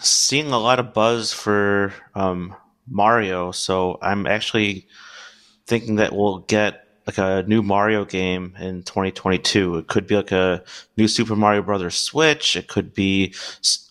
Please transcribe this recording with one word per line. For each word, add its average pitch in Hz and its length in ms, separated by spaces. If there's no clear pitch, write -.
seeing 143 520
a 120 60
lot 123 200
of 120 140
buzz 113 400
for, 101 640
um, 92 400
Mario, 98 640
so 92 500
I'm 98 240
actually 104 600
thinking 117 300
that 107 180
we'll 101 240
get, 104 460
like, 104 120
a 95 280
new 107 160
Mario 101 420
game 92 540
in 90 240
twenty 95 280
twenty-two. 92 640
It 80 120
could 98 180
be, 104 100
like, 98 160
a 92 320
new 107 120
Super 110 280
Mario 104 260
Brothers 92 340
Switch. - 600
It 90 120
could 95 260
be 95 400
s-, - 560